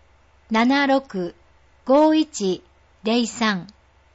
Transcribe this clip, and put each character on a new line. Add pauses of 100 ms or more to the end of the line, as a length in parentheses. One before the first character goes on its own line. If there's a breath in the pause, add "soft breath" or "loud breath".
(500)
七
六 (500)
五
一 (400)
零
三。 (480)